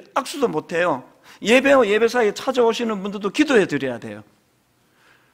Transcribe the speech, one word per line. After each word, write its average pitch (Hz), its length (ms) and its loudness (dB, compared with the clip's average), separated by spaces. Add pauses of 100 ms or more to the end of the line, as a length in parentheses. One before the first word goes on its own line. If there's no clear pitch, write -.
(140)
악수도 277 340 -4
못 156 260 -6
해요. 165 300 -2 (380)
예배와 262 460 4
예배 214 200 2
사이에 226 280 0
찾아오시는 226 640 -2
분들도 202 300 -6
기도해 277 340 4
드려야 131 320 -4
돼요. 107 260 -14 (1120)